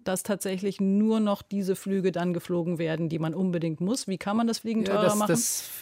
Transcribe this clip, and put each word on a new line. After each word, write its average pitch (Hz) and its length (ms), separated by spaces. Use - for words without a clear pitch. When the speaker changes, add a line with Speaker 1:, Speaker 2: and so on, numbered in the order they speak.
Speaker 1:
dass 185 220
tatsächlich 190 560
nur 208 400
noch 202 220
diese 196 340
Flüge 190 340
dann 175 240
geflogen 170 440
werden, 160 300
die 160 120
man 160 120
unbedingt 170 480
muss. 196 280
Wie 190 100
kann 202 180
man 233 120
das 233 100
Fliegen 226 240
Speaker 2:
Ja, 196 120
Speaker 1:
teurer 208 100
Speaker 2:
das, 208 120
Speaker 1:
machen? 208 140
Speaker 2:
das - 400